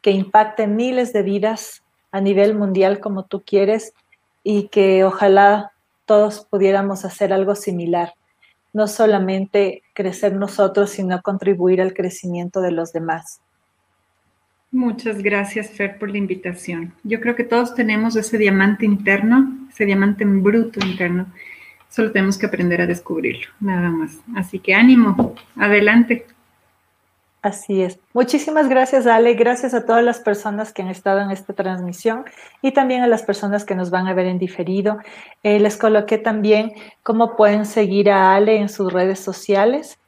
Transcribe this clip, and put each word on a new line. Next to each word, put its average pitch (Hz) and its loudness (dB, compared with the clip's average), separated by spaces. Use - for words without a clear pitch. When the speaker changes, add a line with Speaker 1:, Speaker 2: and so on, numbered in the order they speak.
Speaker 1:
que 208 2
impacte 214 2
miles 240 -2
de 214 0
vidas 202 -4
a 196 -4
nivel 202 2
mundial 196 0
como 190 -6
tú 196 -10
quieres 202 0
y 208 -2
que 190 4
ojalá 202 4
todos 208 2
pudiéramos 196 0
hacer 190 -4
algo 196 0
similar. 175 -4
No 214 -2
solamente 196 0
crecer 185 -4
nosotros, 196 0
sino 180 -4
contribuir 185 0
al 185 -2
crecimiento 180 -6
de 180 -2
los 165 -6
demás. 165 -8
Speaker 2:
Muchas 226 -4
gracias, 202 -4
Fer, 196 -8
por 208 -8
la 202 -6
invitación. 180 -8
Yo 226 -4
creo 240 -2
que 233 -4
todos 240 -2
tenemos 220 -2
ese 220 -2
diamante 202 2
interno, 214 2
ese - -6
diamante 202 0
en 196 2
bruto 220 0
interno. 185 -4
Solo 220 -2
tenemos 196 0
que 202 -4
aprender 175 -2
a 175 0
descubrirlo, 160 -6
nada 180 -2
más. 160 -6
Así 185 -8
que 190 -2
ánimo, 233 4
adelante. 208 4
Speaker 1:
Así 202 -4
es. 185 -4
Muchísimas 285 2
gracias, 262 2
Ale. 233 4
Gracias 240 0
a 233 -2
todas 233 4
las 240 0
personas 208 -4
que 196 -8
han 185 -6
estado 196 -2
en 196 -4
esta 196 -10
transmisión 185 -4
y 269 0
también 254 2
a 247 2
las 226 2
personas 202 -4
que 202 -6
nos 185 -4
van 185 -2
a 185 -2
ver 185 0
en 180 -2
diferido. 185 -4
Eh, 208 2
les 208 2
coloqué 214 2
también 214 0
cómo 226 0
pueden 208 4
seguir 202 2
a 190 4
Ale 214 4
en 208 -2
sus 190 -4
redes 185 0
sociales 208 -2